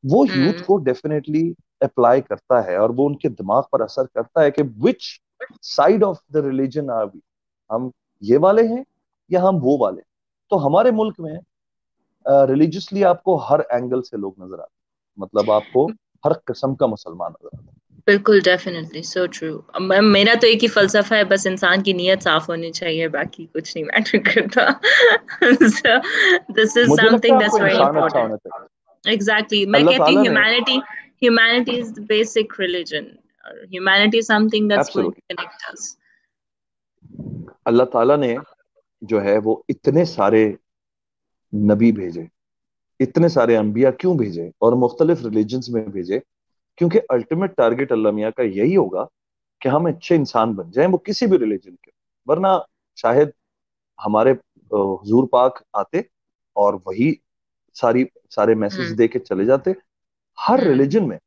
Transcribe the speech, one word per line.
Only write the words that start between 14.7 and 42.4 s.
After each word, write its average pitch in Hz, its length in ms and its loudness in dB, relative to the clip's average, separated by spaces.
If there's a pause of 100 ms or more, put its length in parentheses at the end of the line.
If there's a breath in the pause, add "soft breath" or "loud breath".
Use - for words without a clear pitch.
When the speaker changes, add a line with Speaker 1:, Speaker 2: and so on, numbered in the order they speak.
Speaker 1:
हैं, - 220 -20 (200)
मतलब 101 320 -2
आपको 107 380 2 (380)
हर 151 60 2
किस्म - 420 -6
का 135 120 -2
मुसलमान 87 440 -10
नजर - 280 -20
आता - 140 -20
है। - 60 -20 (280)
Speaker 2:
बिल्कुल, 202 360 4
definitely, 175 720 -4
so 180 120 -2
true। 160 320 -12 (200)
म-, 190 240 0
मेरा 208 300 4
तो 233 120 4
एक 226 140 4
ही 233 80 2
फलसफा 208 480 2
है, 208 80 2
बस 196 220 0
इंसान 190 360 0
की 196 120 -2
नीयत 185 280 0
साफ 165 260 0
होनी 165 220 -8
चाहिए, 165 380 -6
बाकी 160 380 -8
कुछ - 300 -12
नहीं 156 80 -6
मैटर 220 340 -2
करता। 214 640 0
<laughs> 466 640 2
So, 247 160 4
this 226 1200 2
is 240 100 4
Speaker 1:
मुझे - 140 4
लगता - 0 -
है 226 80 6
Speaker 2:
something 233 220 4
Speaker 1:
आपको 208 120 4
Speaker 2:
that's 208 140 0
very 196 140 2
Speaker 1:
इंसान 143 140 4
अच्छा 151 140 0
Speaker 2:
important। 156 220 0
Speaker 1:
होना 110 140 -4
चाहिए। - 300 -16 (500)
Speaker 2:
Exactly, 214 520 0
मैं 208 120 2
Speaker 1:
अल्लाह 170 180 4
Speaker 2:
कहती 156 160 4
हूँ 269 100 4
Speaker 1:
ताला 220 160 2
ने 226 200 2
Speaker 2:
humanity, 254 200 -2 (440 loud breath)
humanity 240 540 2
is 226 200 -10
the 208 80 -16
basic 214 400 -2 (140)
religion। 175 440 -6 (720)
Humanity 196 380 2
is 226 160 0
something 214 420 2
that's - 240 0
going 90 140 0
to - 20 -12
Speaker 1:
Absolutely। - 80 -18 (120)
Speaker 2:
connect - 420 -14
us। - 240 -18 (1700)
Speaker 1:
अल्लाह 120 200 2
ताला 123 300 2
ने 127 220 -2 (680)
जो 107 160 -2
है 101 180 0
वो 110 320 -2
इतने 135 340 0
सारे 110 540 2 (960)
नबी 104 380 2
भेजे, 85 360 -8 (720)